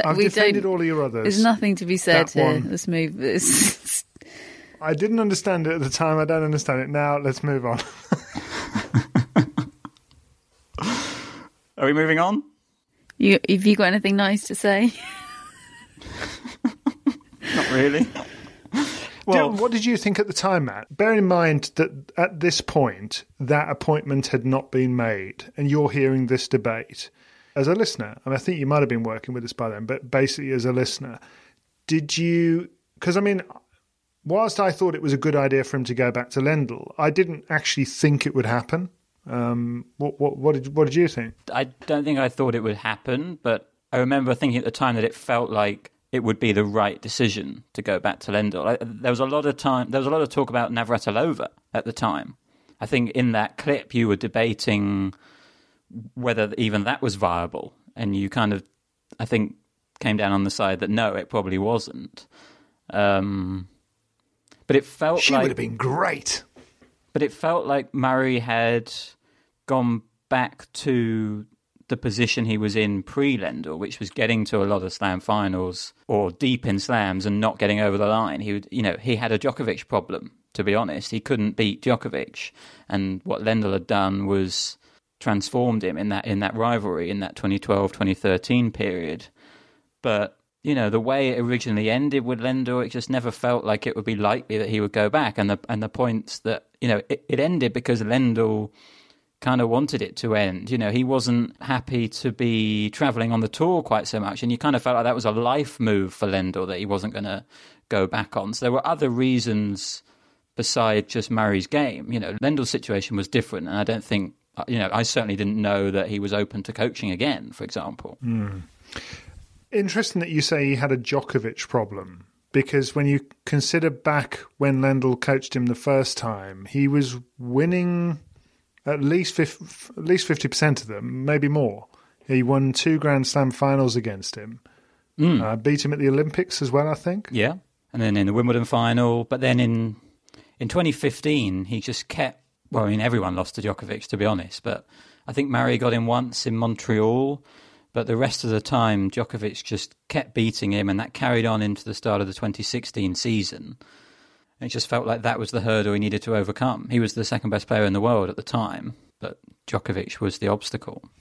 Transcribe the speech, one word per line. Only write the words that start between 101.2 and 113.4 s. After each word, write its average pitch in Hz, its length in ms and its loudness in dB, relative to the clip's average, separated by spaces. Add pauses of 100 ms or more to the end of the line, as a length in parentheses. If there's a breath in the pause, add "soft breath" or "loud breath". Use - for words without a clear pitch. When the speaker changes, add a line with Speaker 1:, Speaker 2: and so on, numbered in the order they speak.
Speaker 3:
happy 123 460 -2
to - 240 -4
be 107 600 0
travelling 117 400 0
on 113 100 2
the 110 60 0
tour 170 360 0
quite - 240 0
so 110 120 -4
much, 101 240 -6
and 120 80 0
you 120 60 -2
kind 143 180 0
of 117 60 0
felt 127 140 0
like 117 80 2
that 120 120 2
was 117 100 -4
a 107 60 2
life 123 480 0
move 101 340 2
for 104 140 -4
Lendl 95 400 -2
that 92 120 -6
he 104 60 -6
wasn't 101 280 -4
gonna 101 320 -6 (440 soft breath)
go 98 180 2
back 107 300 -2
on. 104 160 -4
So 127 120 -4
there 120 60 2
were 131 160 0
other 147 220 2
reasons 117 920 0 (540)
beside 110 540 2
just 113 200 -4
Murray's 104 380 2
game. 123 440 -2
You 117 80 -2
know, 92 220 -6
Lendl's 135 280 0
situation 101 480 -2
was 95 100 -2
different, 92 400 -2